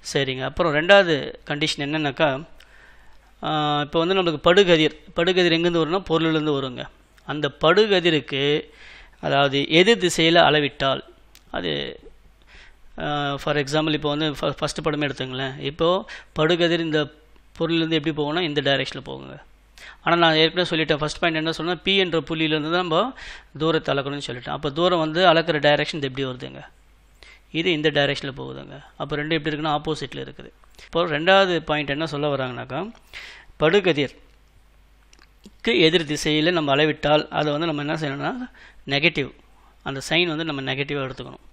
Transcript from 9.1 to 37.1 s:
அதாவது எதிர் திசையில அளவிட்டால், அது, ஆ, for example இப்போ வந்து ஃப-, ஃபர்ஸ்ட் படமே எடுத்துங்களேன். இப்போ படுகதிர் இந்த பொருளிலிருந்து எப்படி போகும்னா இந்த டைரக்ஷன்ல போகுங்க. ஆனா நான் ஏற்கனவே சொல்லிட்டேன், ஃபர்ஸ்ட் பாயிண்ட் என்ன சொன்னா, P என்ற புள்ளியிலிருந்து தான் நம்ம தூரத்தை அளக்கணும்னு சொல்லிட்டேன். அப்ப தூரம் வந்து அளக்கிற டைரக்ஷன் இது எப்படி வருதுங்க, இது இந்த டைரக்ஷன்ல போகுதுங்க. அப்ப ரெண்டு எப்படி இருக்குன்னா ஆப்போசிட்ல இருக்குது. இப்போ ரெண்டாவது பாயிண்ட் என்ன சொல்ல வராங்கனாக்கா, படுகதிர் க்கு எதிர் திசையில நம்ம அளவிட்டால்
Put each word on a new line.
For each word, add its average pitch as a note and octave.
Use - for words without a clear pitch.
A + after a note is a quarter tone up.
அதாவது C#3
எதிர் F#3+
திசையில E3+
அளவிட்டால், C#3
அது, F2
ஆ, D3+
for D3+
example D#3
இப்போ D3
வந்து D#3
ஃப-, D3
ஃபர்ஸ்ட் D#3
படமே D3+
எடுத்துங்களேன். C3
இப்போ E3
படுகதிர் E3
இந்த D#3
பொருளிலிருந்து E3
எப்படி D#3
போகும்னா D3
இந்த D3
டைரக்ஷன்ல C3+
போகுங்க. C3+
ஆனா E3
நான் D#3+
ஏற்கனவே E3
சொல்லிட்டேன், D#3
ஃபர்ஸ்ட் D3+
பாயிண்ட் D#3+
என்ன D#3+
சொன்னா, E3+
P F#3+
என்ற E3+
புள்ளியிலிருந்து D#3
தான் F3+
நம்ம E3
தூரத்தை D#3
அளக்கணும்னு C#3
சொல்லிட்டேன். B2
அப்ப C#3
தூரம் F3
வந்து D#3
அளக்கிற D#3+
டைரக்ஷன் D3
இது C3+
எப்படி C3+
வருதுங்க, C3
இது F3
இந்த D#3
டைரக்ஷன்ல C#3+
போகுதுங்க. C3+
அப்ப D3
ரெண்டு D#3
எப்படி D#3
இருக்குன்னா D3+
ஆப்போசிட்ல D3+
இருக்குது. -
இப்போ E3
ரெண்டாவது F#3
பாயிண்ட் D3
என்ன D#3+
சொல்ல D3
வராங்கனாக்கா, B2+
படுகதிர் E3
க்கு A#3
எதிர் D#3+
திசையில D3+
நம்ம D3+
அளவிட்டால் D3+